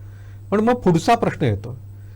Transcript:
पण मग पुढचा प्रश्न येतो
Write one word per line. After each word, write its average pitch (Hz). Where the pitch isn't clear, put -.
पण 208
मग 240
पुढचा 190
प्रश्न 220
येतो 117